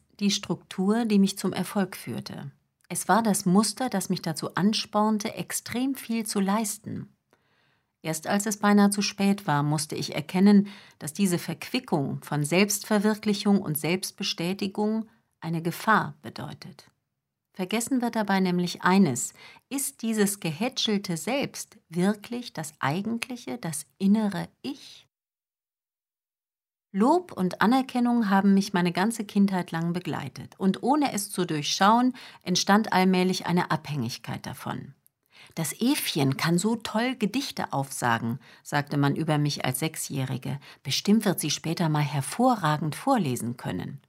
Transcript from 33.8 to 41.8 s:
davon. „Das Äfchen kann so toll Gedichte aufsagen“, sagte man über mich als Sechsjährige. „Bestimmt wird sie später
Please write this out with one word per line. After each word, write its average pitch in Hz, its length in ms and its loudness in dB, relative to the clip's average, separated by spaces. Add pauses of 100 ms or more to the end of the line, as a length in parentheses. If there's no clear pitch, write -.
davon. - 480 -10 (640)
„Das 160 180 -4
Äfchen 165 640 0
kann 165 200 2
so 220 200 0
toll 233 400 -2
Gedichte - 560 -4
aufsagen“, 117 680 -2 (240)
sagte 147 320 -2
man 143 220 2
über 156 200 0
mich 147 280 -2
als 135 140 -2
Sechsjährige. 139 800 -6 (260)
„Bestimmt 208 420 2
wird 185 160 0
sie 151 100 -2
später 160 380 -2